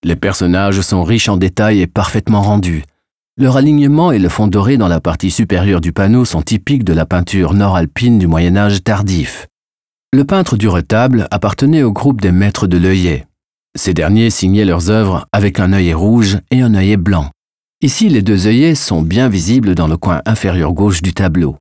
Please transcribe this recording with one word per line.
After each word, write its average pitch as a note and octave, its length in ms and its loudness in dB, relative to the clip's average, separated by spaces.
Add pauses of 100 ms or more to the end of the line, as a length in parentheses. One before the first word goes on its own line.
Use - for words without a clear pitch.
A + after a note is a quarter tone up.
Les E2 120 -2
personnages F#2+ 640 0
sont F#2+ 220 0
riches G#2 260 0
en G#2 80 0
détails G2+ 440 0
et F2+ 60 0
parfaitement G#2+ 540 -2
rendus. F#2 440 0 (520)
Leur B2+ 200 2
alignement D3 560 2
et A#2 60 2
le F2+ 100 2
fond G#2 180 0
doré G2+ 300 2
dans G#2+ 120 0
la E2+ 120 0
partie E2+ 300 -4
supérieure F#2 500 0
du E2 120 -4
panneau A2 320 2
sont E2 180 -4
typiques A#2+ 420 -2
de F2 80 0
la D#2+ 120 0
peinture F2+ 480 -2
nord-alpine G2+ 680 0
du F#2 80 2
Moyen E2+ 300 2
Âge G2+ 260 0
tardif. G2+ 680 -4 (640)
Le C#3 120 2
peintre F#3 320 -2
du G#2+ 120 0
retable G#2+ 600 0
appartenait C3+ 520 0
au A#2 100 0
groupe B2 280 -2
des F#2+ 120 2
maîtres G2 340 0
de F2+ 100 0
l'œillet. F2 500 0 (500)
Ces - 180 -2
derniers G2+ 360 2
signaient G2+ 340 0
leurs F2 260 0
œuvres G#2+ 420 0
avec G2+ 280 0
un F#2 120 2
œillet F2+ 220 2
rouge G2+ 440 2 (120)
et B2+ 120 2
un A#2 120 2
œillet G2 220 2
blanc. E2+ 340 -2 (500)
Ici, G#3 280 0
les B2+ 140 2
deux G2 240 0
œillets C3+ 280 2
sont F2 280 -2
bien G2+ 260 0
visibles G2 480 0
dans E2 100 0
le D#2+ 100 0
coin E2 300 -2
inférieur F#2 460 -2
gauche F2+ 300 0
du F2 120 -4
tableau. E2 460 -2